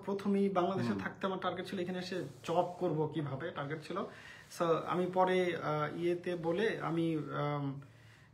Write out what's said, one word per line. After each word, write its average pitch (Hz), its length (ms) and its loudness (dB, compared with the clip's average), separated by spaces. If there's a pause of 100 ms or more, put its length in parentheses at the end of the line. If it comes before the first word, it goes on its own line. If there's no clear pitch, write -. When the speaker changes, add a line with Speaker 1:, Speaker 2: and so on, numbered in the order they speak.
Speaker 1:
প্রথমেই 196 440 2
বাংলাদেশে 180 400 2
Speaker 2:
হুম। 202 100 0
Speaker 1:
থাকতে 185 260 -4
আমার 190 140 0
টার্গেট 180 280 -2
ছিল 196 120 -4
এখানে 185 200 -2
এসে 180 240 -4 (200)
জব 175 360 2
করব 156 340 2
কিভাবে, 139 380 -4
টার্গেট 147 360 -6
ছিল। 190 180 -4 (540)
So, 175 40 2 (240)
আমি 175 180 2
পরে, 180 520 4
আহ, 151 400 0
ইয়েতে 175 380 0
বলে 175 460 0
আমি, 165 360 2
আম, 143 640 -2 (520)